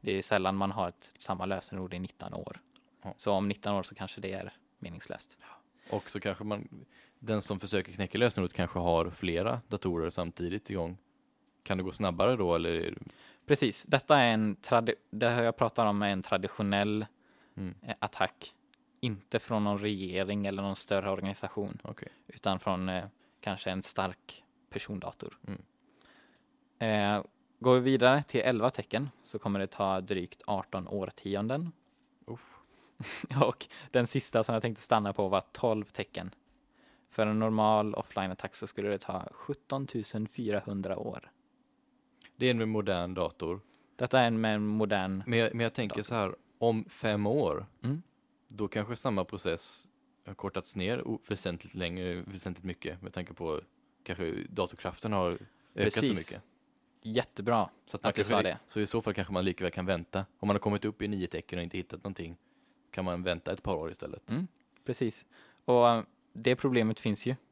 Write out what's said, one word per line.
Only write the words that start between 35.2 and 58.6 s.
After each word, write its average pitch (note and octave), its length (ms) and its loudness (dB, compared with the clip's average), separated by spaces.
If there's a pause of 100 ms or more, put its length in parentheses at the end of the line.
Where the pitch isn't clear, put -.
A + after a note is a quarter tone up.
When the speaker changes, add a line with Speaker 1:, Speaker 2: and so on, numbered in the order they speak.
Speaker 1:
var F#2+ 140 4
tolv G#2+ 440 -2
tecken. - 460 -8 (760)
För G#2+ 180 2
en G#2+ 120 2
normal G#2+ 560 4
offline-attack F#2+ 600 -6
så A2 120 -8
skulle G#2 220 -4
det G2+ 80 0
ta F#2+ 340 -6
sjuttontusen B2+ 960 -6
fyrahundra G2+ 680 -4
år. - 340 -8 (1040)
Speaker 2:
Det - 100 0
är B2+ 60 6
en A#2 60 4
med A2+ 100 2
modern G2 460 0
dator. F2 480 -2 (340)
Speaker 1:
Detta B2+ 240 4
är A#2+ 80 6
en A2+ 140 2
med A2 140 2
en G#2 120 0
modern G2 600 0
Speaker 2:
Men A#2 120 4
jag, A2+ 160 2
men A#2 80 0
jag A2+ 100 0
tänker A2 220 -2
Speaker 1:
dator. G#2 80 -4
Speaker 2:
så A#2+ 120 -6
här, G2+ 200 0 (220)
om A2+ 320 2
fem G#2 380 0
år, G2 380 0 (180)
Speaker 1:
Mm. C#3+ 180 -2 (460)
Speaker 2:
då G#2+ 200 -4
kanske G#2+ 280 -2
samma G2+ 300 0
process - 600 -4 (380)
har - 80 -12
kortats - 420 -6
ner G2 320 -2
o-, A2 200 -4
väsentligt F#2 480 -6
längre, F2+ 460 -4
väsentligt F#2 440 -10
mycket F2+ 360 -8
med F#2+ 120 -12
tanke F2 200 -8
på D#2+ 280 -4 (420)
kanske F#2+ 460 -4
datorkraften F#2+ 640 -4
har F2+ 180 2
ökat - 160 -8 (280)
Speaker 1:
Precis. G#2+ 340 2
Speaker 2:
så G#2 60 2
mycket. - 280 -6 (580)
Speaker 1:
Jättebra A2 680 0 (160)
Speaker 2:
Så - 120 -10
att - 60 -10
man F#2 60 2
Speaker 1:
att F2 60 -2
du - 40 0
Speaker 2:
kanske G#2 140 2
Speaker 1:
sa G2+ 80 4
Speaker 2:
li-, F2+ 80 2
Speaker 1:
det. D#2+ 80 -4 (100)